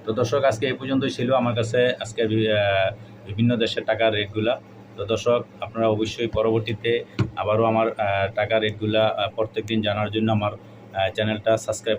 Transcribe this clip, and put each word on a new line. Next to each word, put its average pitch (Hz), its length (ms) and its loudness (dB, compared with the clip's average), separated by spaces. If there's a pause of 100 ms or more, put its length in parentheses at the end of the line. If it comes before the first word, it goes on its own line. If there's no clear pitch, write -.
তো 110 80 -6
দর্শক, 123 320 0
আজকে 131 220 2
এই 127 60 0
পর্যন্তই 135 380 -2
ছিল 127 240 -4
আমার 120 200 2
কাছে 120 260 2 (200)
আজকে 104 260 -4
বি-, 110 240 2
আহ, 98 400 2 (360)
বিভিন্ন 117 300 2
দেশের 110 280 -2
টাকার 110 280 2
রেটগুলা। 104 420 0 (420)
তো 101 80 -6
দর্শক, 113 360 0 (200)
আপনারা 113 280 -2
অবশ্যই 110 380 -2
পরবর্তীতে 113 800 -2 (320)
আবারও 107 280 2
আমার, 113 240 4
আহ, 98 460 0
টাকার 107 260 0
রেটগুলা, 107 460 0
আহ, 104 280 0
প্রত্যেকদিন 110 480 -2
জানার 104 280 -2
জন্য 110 220 0
আমার, 104 200 0
আহ, - 600 -6
চ্যানেলটা 110 420 0
সাবস্ক্রাইব 110 420 -4